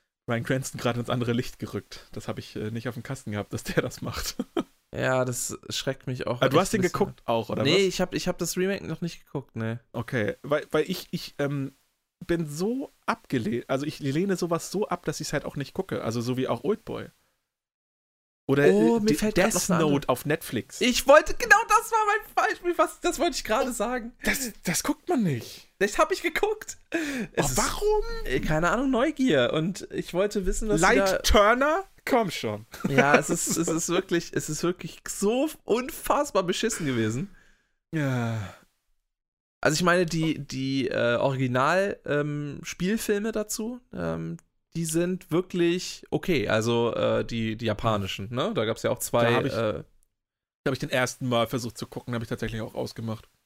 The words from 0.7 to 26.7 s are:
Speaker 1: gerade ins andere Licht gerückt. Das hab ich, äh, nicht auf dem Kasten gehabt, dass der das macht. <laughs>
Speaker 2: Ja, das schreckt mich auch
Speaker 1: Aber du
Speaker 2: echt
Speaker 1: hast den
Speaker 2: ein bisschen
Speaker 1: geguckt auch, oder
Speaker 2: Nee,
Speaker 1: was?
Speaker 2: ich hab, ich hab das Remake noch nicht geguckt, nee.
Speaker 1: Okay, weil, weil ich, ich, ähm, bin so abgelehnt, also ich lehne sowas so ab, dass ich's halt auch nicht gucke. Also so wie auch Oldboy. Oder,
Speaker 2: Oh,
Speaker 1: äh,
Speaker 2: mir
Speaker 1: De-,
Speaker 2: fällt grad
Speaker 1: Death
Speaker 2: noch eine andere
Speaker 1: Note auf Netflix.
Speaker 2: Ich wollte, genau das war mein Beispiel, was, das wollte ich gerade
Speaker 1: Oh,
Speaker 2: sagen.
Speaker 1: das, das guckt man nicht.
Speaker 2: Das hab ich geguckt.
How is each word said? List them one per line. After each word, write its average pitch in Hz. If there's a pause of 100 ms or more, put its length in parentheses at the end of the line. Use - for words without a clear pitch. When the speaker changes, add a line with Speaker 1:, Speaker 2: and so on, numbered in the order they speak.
Speaker 1:
gerade 120
ins 117
andere 120
Licht -
gerückt. -
Das -
hab 110
ich, -
äh, 107
nicht 117
auf 117
dem 117
Kasten 123
gehabt, 104
dass 113
der -
das -
macht. - (200)
<laughs> 330 (280)
Speaker 2:
Ja, 131
das - (120)
schreckt -
mich 127
auch 123
Speaker 1:
Aber 135
du 139
Speaker 2:
echt 165
Speaker 1:
hast -
den 208
Speaker 2:
ein -
bisschen 180
Speaker 1:
geguckt -
auch, 113
oder -
Speaker 2:
Nee, 147
Speaker 1:
was? 202
Speaker 2:
ich 190
hab, 180
ich -
hab 180
das 170
Remake 190
noch 160
nicht -
geguckt, -
nee. 113 (140)
Speaker 1:
Okay, 117
weil, 147
weil 156
ich, -
ich, -
ähm, 143 (520)
bin 170
so 202 (140)
abgelehnt, 139
also 139
ich -
lehne 160
sowas 170
so 202
ab, -
dass 151
ich's 151
halt 151
auch -
nicht 143
gucke. -
Also 120
so 123
wie 127
auch 120
Oldboy. 131 (1400)
Oder, 139
Speaker 2:
Oh, 220
Speaker 1:
äh, -
Speaker 2:
mir 208
Speaker 1:
De-, 294
Speaker 2:
fällt 214
grad 190
Speaker 1:
Death 220
Speaker 2:
noch 175
eine 180
andere 156
Speaker 1:
Note 143
auf 127
Netflix. -
Speaker 2:
Ich 233
wollte, 311
genau 427 (120)
das 440
war 453
mein 415 (160)
Beispiel, 349
was, 320
das -
wollte 262
ich -
gerade 254
Speaker 1:
Oh, -
Speaker 2:
sagen. 233 (120)
Speaker 1:
das, 214 (120)
das -
guckt -
man 302
nicht. -
Speaker 2:
Das 202
hab 320
ich 370
geguckt. - (140)